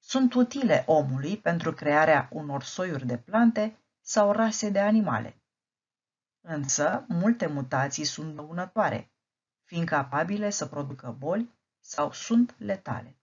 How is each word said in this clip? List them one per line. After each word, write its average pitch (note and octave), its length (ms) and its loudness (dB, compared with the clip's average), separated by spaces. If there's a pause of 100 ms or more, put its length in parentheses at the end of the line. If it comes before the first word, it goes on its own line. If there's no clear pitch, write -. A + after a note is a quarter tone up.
Sunt C4 320 2
utile B3 540 4
omului D3 500 2
pentru E3+ 360 -2
crearea D3+ 580 4
unor C#3+ 320 -8
soiuri E3 420 -6
de A#2+ 120 -2
plante A3 600 2 (220)
sau G3+ 320 2
rase G#3+ 380 0
de G3 100 0
animale. G3+ 640 0 (1000)
Însă, D3 680 -2
multe F#3+ 400 0
mutații C#3+ 580 -4
sunt D3+ 300 -8
dăunătoare, E3 760 -4 (520)
fiind E3+ 240 -4
capabile D#3+ 600 -2
să D3+ 180 -6
producă C#3+ 440 -10
boli E3+ 400 -4 (280)
sau - 320 -4
sunt - 480 2
letale. - 640 -6